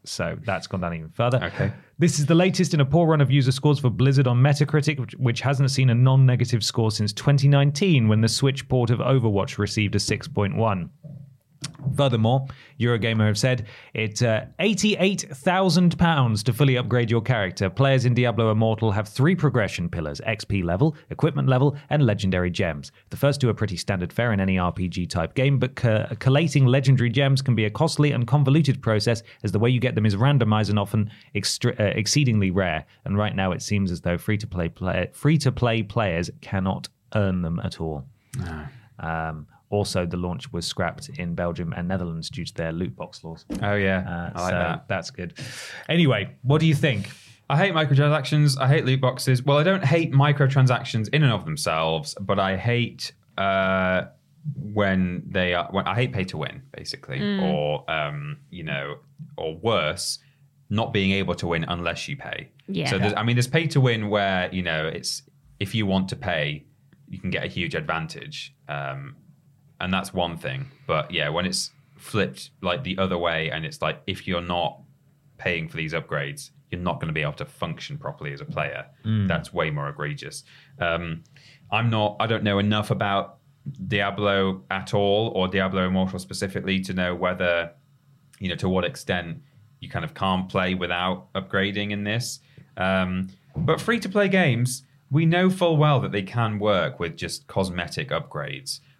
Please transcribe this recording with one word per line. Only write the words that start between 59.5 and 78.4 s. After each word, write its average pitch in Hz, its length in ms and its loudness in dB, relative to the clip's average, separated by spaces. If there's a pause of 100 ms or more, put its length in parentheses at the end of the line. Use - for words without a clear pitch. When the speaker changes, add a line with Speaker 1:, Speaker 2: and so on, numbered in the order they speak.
Speaker 2:
worse, 87 640 -2 (500)
not 110 220 -2
being 98 200 0
able 92 240 0
to 90 120 -6
win 82 180 -2
unless 85 400 -6
you - 100 -8
pay. - 320 -12 (200)
Speaker 3:
Yeah. 170 220 -4
Speaker 2:
So 98 80 0
there's, 101 160 0
I 110 100 -2
mean, 120 100 2
there's 131 140 0
pay 165 200 0
to 151 120 2
win 113 280 2
where, 98 460 0
you 92 80 -2
know, 80 240 -2
it's, - 360 -8 (360)
if 101 160 -6
you 110 100 0
want 95 260 0
to - 60 -8
pay, 76 480 -4 (440)
you 95 100 -14
can 90 120 -6
get 90 140 -4
a 85 40 -6
huge 87 260 -6
advantage. 80 800 -8 (140)
Um, 69 480 -10 (640)
and 92 120 -4
that's 95 220 -4
one 85 240 -4
thing. 67 320 -10 (160)
But 78 240 -2
yeah, 78 180 -2
when 85 160 -2
it's - 260 -4 (260)
flipped, - 540 -4 (120)
like, 87 220 -2
the 92 120 -6
other 92 220 0
way, 82 320 -2
and 80 160 -6
it's - 160 -10
like, 78 240 -4
if 92 200 -8
you're 87 140 -2
not 87 380 -4 (580)
paying 85 320 -4
for - 80 -14
these 80 160 -6
upgrades, 73 580 -6 (200)
you're 87 100 -10
not 87 200 -4
gonna 80 120 -6
be 76 100 -2
able 73 120 -2
to 85 100 -10
function - 540 -10
properly 73 340 -10
as 71 80 -14